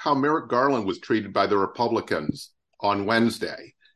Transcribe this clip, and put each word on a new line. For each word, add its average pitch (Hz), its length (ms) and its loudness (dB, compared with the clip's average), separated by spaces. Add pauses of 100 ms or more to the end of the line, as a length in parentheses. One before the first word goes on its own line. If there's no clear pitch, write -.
how 156 100 2
Merrick 143 360 0
Garland 127 380 2
was 92 120 -2
treated 101 340 -2
by 101 140 2
the 101 100 2
Republicans 98 960 -2 (300)
on 101 260 0
Wednesday. 113 680 0 (220)